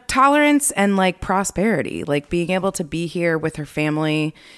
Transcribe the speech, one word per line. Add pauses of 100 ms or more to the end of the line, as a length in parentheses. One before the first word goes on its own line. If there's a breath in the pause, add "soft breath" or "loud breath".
tolerance
and,
like,
prosperity,
like,
being
able
to
be
here
with
her
family (240 loud breath)